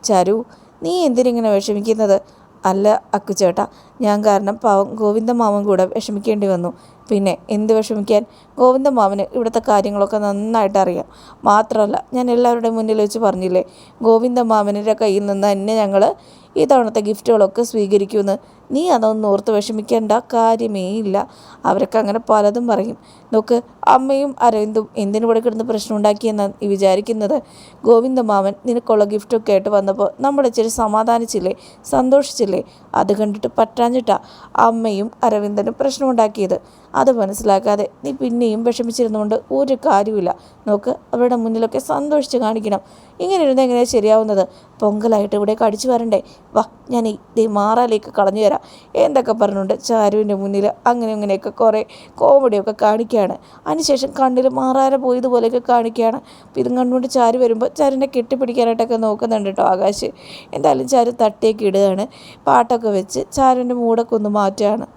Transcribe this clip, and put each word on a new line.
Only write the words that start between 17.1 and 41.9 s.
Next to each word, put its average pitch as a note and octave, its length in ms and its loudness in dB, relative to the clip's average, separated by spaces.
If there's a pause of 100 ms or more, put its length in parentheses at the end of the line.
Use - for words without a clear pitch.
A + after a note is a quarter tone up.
സ്വീകരിക്കുമെന്ന്. G3+ 680 0 (380)
നീ D4 80 0 (120)
അതൊന്നും A3 360 0
ഓർത്ത് G3+ 260 0
വിഷമിക്കേണ്ട G#3+ 560 -2 (200)
കാര്യമേ A3+ 520 0 (160)
ഇല്ല. G3 160 -2 (520)
അവരൊക്കെ G3 340 0
അങ്ങനെ G#3 180 -2 (100)
പലതും G#3+ 400 2
പറയും. G#3+ 260 -2 (360)
നോക്ക്, A3 240 0 (380)
അമ്മയും C4+ 360 0 (160)
അരവിന്ദും G#3+ 400 0 (160)
എന്തിനു G#3+ 260 -2
ഇവിടെ A3+ 160 2
കിടന്ന് A3+ 260 -2
പ്രശ്നം G#3+ 280 -4
ഉണ്ടാക്കിയെന്നാണ് G#3 600 0
നീ G#3 120 -4
വിചാരിക്കുന്നത്? G3+ 640 0 (520)
ഗോവിന്ദമാമൻ A3+ 680 2 (140)
നിനക്കുള്ള A#3 440 0
ഗിഫ്റ്റൊക്കെ G#3+ 420 -2
ആയിട്ട് G3 220 0
വന്നപ്പോൾ G3 320 0 (160)
നമ്മൾ C#4 260 0
ഇച്ചിരി A3+ 300 -2
സമാധാനിച്ചില്ലേ, A3 760 -2 (380)
സന്തോഷിച്ചില്ലേ? B3+ 720 0 (380)
അത് G3 200 0
കണ്ടിട്ട് G#3+ 380 -4
പറ്റാഞ്ഞിട്ടാ A#3 600 -2 (480)
അമ്മയും A3+ 440 -2 (180)
അരവിന്ദനും G#3 520 -2
പ്രശ്നം C4+ 320 -2
ഉണ്ടാക്കിയത്. G#3 460 0 (360)
അത് C4+ 160 4 (100)
മനസ്സിലാക്കാതെ G3+ 640 0 (160)
നീ C#4 80 -6 (100)
പിന്നെയും A#3 480 -2
വിഷമിച്ചിരുന്നുകൊണ്ട് A3+ 680 -2 (220)
ഒരു C4+ 160 0 (120)
കാര്യമില്ല. G3+ 440 0 (380)
നോക്ക്, G#3 240 -2 (220)
അവരുടെ A#3+ 280 0
മുന്നിലൊക്കെ A3+ 380 -2 (120)